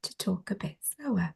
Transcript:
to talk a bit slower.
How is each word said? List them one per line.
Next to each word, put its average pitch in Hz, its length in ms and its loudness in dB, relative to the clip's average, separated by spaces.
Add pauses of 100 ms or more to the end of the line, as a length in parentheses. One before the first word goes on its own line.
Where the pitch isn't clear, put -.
to - 140 -6
talk - 340 0
a 202 40 2
bit 156 260 -6
slower. 202 540 0